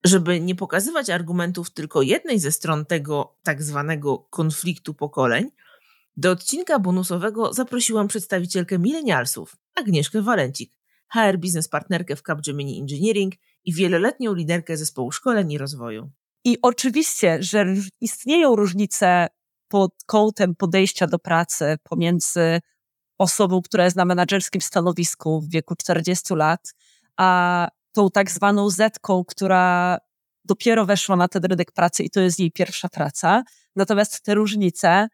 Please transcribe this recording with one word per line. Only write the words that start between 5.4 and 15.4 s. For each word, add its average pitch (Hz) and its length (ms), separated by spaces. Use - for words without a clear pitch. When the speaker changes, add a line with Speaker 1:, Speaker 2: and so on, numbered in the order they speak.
Speaker 1:
do 180 140
odcinka 285 480
bonusowego 185 760
zaprosiłam 233 540
przedstawicielkę 180 720
milenialsów, 190 760
Agnieszkę 214 460
Walencik, 160 560
H 226 180
R 185 140
biznes 170 280
partnerkę 165 480
w - 60
Capgemini 143 580
Engineering 190 540
i 175 100
wieloletnią 190 600
liderkę 165 440
zespołu 139 340
szkoleń 208 400